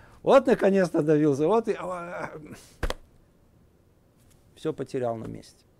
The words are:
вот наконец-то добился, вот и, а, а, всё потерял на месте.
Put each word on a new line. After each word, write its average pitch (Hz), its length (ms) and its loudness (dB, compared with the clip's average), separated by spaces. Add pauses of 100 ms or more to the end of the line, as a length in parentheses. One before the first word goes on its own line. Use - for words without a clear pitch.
(240)
вот 139 240 4
наконец-то 196 540 2
добился, 151 460 2
вот 226 200 0
и, 190 100 -2
а, 175 540 -10
а, - 100 -16 (2250)
всё - 180 -8
потерял 123 440 -6
на 107 80 -12
месте. 110 400 -16 (140)